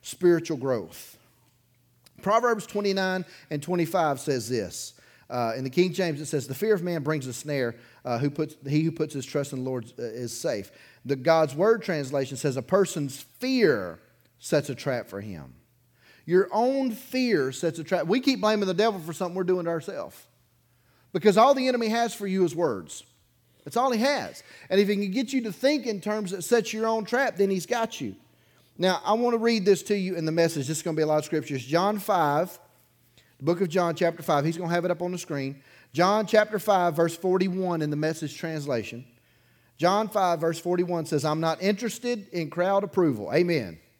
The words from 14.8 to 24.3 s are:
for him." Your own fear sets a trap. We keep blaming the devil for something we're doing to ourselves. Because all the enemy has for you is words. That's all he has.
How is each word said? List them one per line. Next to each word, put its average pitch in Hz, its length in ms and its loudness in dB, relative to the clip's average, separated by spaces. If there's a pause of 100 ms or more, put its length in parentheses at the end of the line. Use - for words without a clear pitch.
for 101 120 -10
him." 78 360 -12 (720)
Your 185 240 4
own 254 400 2
fear 214 600 0
sets 160 260 -4
a 160 60 -10
trap. 165 240 -2
We 220 120 2
keep 254 220 0
blaming 208 260 2
the 185 60 0
devil 202 260 2
for 160 140 -10
something 175 220 -6
we're 190 80 -2
doing 180 220 0
to 170 60 -2
ourselves. 156 440 -8 (1000)
Because 190 240 4
all 269 160 8
the 262 140 2
enemy 240 220 0
has 233 260 0
for 202 100 -8
you 190 180 2
is 156 120 0
words. 120 480 -2 (600)
That's 151 140 -6
all 262 140 2
he 226 80 0
has. 247 440 -2 (260)